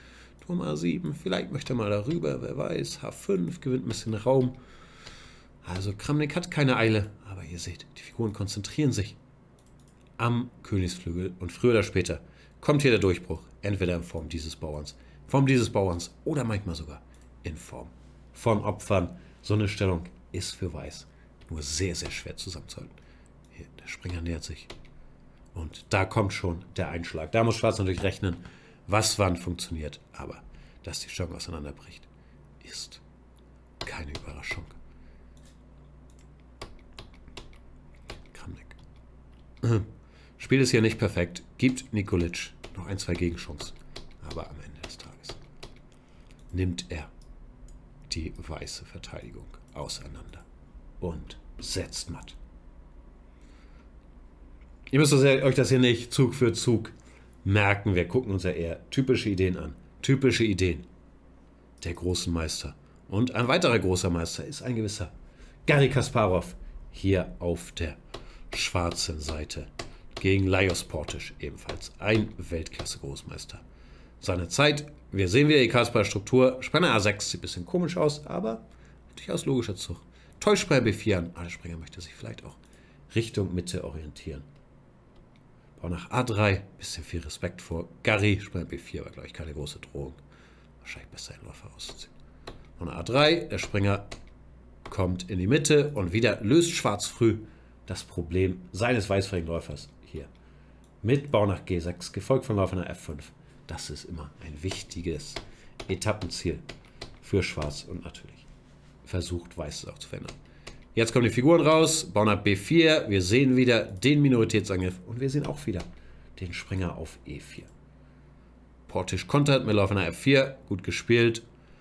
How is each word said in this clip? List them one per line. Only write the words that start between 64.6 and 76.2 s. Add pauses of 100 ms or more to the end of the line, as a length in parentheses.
ein
gewisser (540)
Garry
Kasparov (360)
hier
auf
der (580)
schwarzen
Seite. (520)
Gegen
Lajos
Portisch
ebenfalls.
Ein
Weltklasse-Großmeister. (580)
Seine
Zeit, (200)
wir
sehen
wieder
die
Kasparov-Struktur.